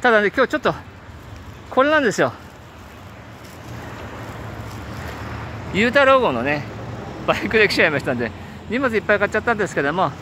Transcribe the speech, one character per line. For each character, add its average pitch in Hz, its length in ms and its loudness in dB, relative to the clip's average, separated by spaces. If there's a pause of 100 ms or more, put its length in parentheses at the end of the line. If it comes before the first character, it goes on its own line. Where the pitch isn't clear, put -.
た 247 100 6
だ 214 100 6
ね、 202 140 2
今 262 100 4
日 - 40 -2
ち - 60 -4
ょ - 20 0
っ - 40 -2
と、 170 140 2 (920)
こ 254 140 4
れ 285 60 4
な 311 120 6
ん - 20 0
で 220 80 4
す - 80 -2
よ。 131 140 4 (3500)
ユ 202 140 2
ー 240 60 0
タ 285 100 8
ロ 262 160 8
ゴ 190 140 4
の 117 100 0
ね、 143 220 0 (600)
バ 165 120 2
イ 165 100 -4
ク 208 100 2
で 208 120 6
来 - 60 -2
ち 226 80 4
ゃ 180 40 6
い 160 40 2
ま 143 80 0
し 123 40 -10
た 143 80 -2
ん 123 60 0
で、 117 120 -2 (400)
荷 220 100 -2
物 262 140 0
い 214 60 2
っ - 40 -8
ぱ 208 120 2
い 196 40 0
買 202 100 0
っ - 20 -10
ち 220 60 0
ゃ - 20 2
っ 208 40 -10
た 240 120 2
ん - 20 -8
で 208 80 0
す - 100 -4
け 170 60 0
ど 143 120 0
も 180 180 0 (100)